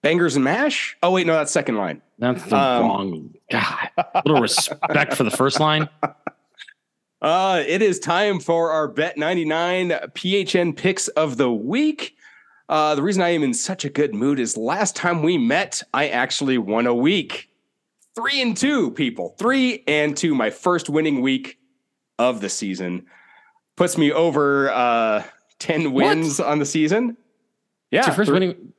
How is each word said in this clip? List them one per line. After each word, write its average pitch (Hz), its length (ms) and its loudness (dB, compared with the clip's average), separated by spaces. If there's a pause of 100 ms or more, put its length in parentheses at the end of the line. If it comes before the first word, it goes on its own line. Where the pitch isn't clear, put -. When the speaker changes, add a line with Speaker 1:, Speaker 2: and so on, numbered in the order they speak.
Speaker 1:
Bangers 160 340 2
and 135 80 2
Mash? 240 580 -2
Oh, 175 100 4
wait, 185 140 2
no, 160 80 2
that's 151 160 0
second 135 260 -2
line. 90 240 -4 (180)
Speaker 2:
That's 120 260 -2
the - 120 -2
Speaker 1:
Um, 127 280 2
Speaker 2:
wrong, 95 500 -4 (160)
God, - 460 -4
a 175 280 -2
little 147 160 4
respect 147 760 0
for 131 100 0
the 107 80 0
first 139 260 0
line. 156 360 2
<laughs> - 40 -20 (1200)
Speaker 1:
Uh, 180 440 2
it 175 140 0
is 196 180 2
time 190 400 0
for 165 320 0
our 156 160 0
Bet 151 300 -2
ninety-nine 170 800 0 (180)
P 190 240 -2
H 196 200 -2
N 175 180 2
picks - 340 -2
of 147 300 0
the 127 120 2
week. 208 680 -2 (520)
Uh, 151 260 2
the 139 80 0
reason 190 200 2
I 170 80 2
am 165 120 2
in 127 120 0
such - 320 -6
a - 20 -4
good 143 260 0
mood 131 240 0
is 113 200 -4
last 165 360 -2
time 170 280 0
we 165 160 2
met, 190 440 0 (120)
I 147 140 0
actually 127 500 0
won 110 280 0
a 120 80 2
week. 151 540 0 (640)
Three 262 280 -2
and 233 120 0
two, 254 360 0
people. 117 480 -4
Three 254 480 0
and 151 280 0
two, 156 200 0
my 113 160 2
first 170 400 -2
winning 147 320 0
week 131 360 -2 (600)
of 120 240 0
the 98 80 -6
season. 90 560 -6 (680)
Puts 180 200 0
me 147 160 4
over, 143 580 2
uh, 117 520 2 (360)
ten 156 340 -2
Speaker 2:
What? 139 120 2
Speaker 1:
wins 156 360 2
on 147 180 0
the 143 80 0
season. 190 500 0 (720)
Yeah, 220 100 2
Speaker 2:
It's 262 80 2
your - 80 0
first 196 120 2
Speaker 1:
three 143 120 4
Speaker 2:
winning. 180 380 -4